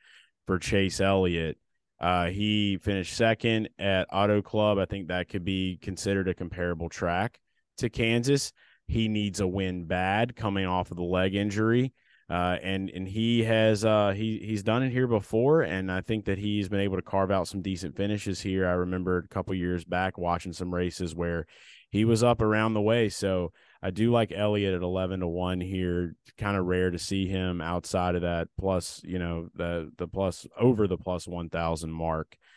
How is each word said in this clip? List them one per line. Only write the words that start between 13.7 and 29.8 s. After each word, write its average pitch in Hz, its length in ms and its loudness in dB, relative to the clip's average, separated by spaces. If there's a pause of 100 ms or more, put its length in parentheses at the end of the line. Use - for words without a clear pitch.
uh, 104 300 4
he, 110 280 -4
he's 104 200 -4
done 113 180 2
it 131 100 0
here 127 160 2
before, 120 540 2
and 95 300 -2
I 92 100 -2
think 110 240 -4
that 98 140 -2
he's 104 300 -2
been 101 100 0
able 98 160 0
to 92 80 -2
carve 98 260 0
out 95 180 2
some 98 140 -8
decent 90 340 -6
finishes 101 440 -2
here. 95 280 0
I 90 60 2
remember 90 440 0
a 87 100 -4
couple 95 280 -4
years 87 280 -2
back 90 340 -2
watching 87 360 -2
some 90 200 -6
races 87 420 -2
where 85 320 -2 (420)
he 104 160 2
was 113 180 6
up 117 180 4
around 107 320 4
the 107 80 2
way. 110 280 4
So 92 420 -2 (300)
I 95 100 -2
do 110 200 2
like 117 200 4
Elliott 101 440 0
at 87 80 -2
eleven 92 380 -2
to 87 60 0
one 90 320 -2
here. 90 560 -2 (220)
Kinda 101 240 0
rare 90 300 2
to 87 80 -4
see 95 280 -2
him 92 340 -2
outside 90 540 -2
of 87 60 0
that 87 260 -2 (120)
plus, 95 440 -2
you 90 140 -6
know, 85 380 -4
the, 85 420 -4